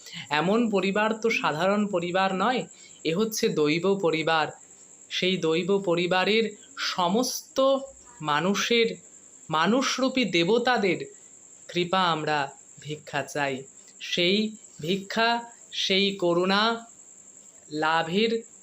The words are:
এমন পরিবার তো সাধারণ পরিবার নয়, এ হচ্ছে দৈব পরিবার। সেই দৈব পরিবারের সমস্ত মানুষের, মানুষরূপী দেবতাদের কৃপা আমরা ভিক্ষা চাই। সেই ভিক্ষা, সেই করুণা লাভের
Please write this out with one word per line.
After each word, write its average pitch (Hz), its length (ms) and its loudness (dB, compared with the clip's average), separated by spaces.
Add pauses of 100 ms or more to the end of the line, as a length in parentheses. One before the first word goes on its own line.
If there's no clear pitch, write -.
(300)
এমন 196 400 2
পরিবার 202 440 0
তো 226 160 -2
সাধারণ 190 560 0
পরিবার 185 480 0
নয়, 196 320 -2 (380)
এ 156 100 -2
হচ্ছে 220 340 0
দৈব 165 540 0
পরিবার। 160 440 2 (640)
সেই 185 260 0
দৈব 175 420 0
পরিবারের 185 760 0 (220)
সমস্ত 254 1000 0 (440)
মানুষের, 180 760 0 (540)
মানুষরূপী 254 760 2
দেবতাদের 190 840 2 (600)
কৃপা 175 320 0
আমরা 151 500 0 (300)
ভিক্ষা 147 420 -6
চাই। 139 400 -4 (380)
সেই 208 560 0 (240)
ভিক্ষা, 214 640 -2 (280)
সেই 196 440 0
করুণা 196 680 0 (840)
লাভের 165 720 0 (200)